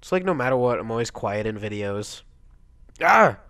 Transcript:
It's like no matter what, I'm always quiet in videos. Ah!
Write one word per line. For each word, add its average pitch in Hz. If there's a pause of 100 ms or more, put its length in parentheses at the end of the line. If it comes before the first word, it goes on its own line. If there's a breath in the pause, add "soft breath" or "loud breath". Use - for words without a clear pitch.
It's -
like 185
no 185
matter 131
what, 123
I'm 110
always 113
quiet 107
in 107
videos. 104 (800)
Ah! 180 (120)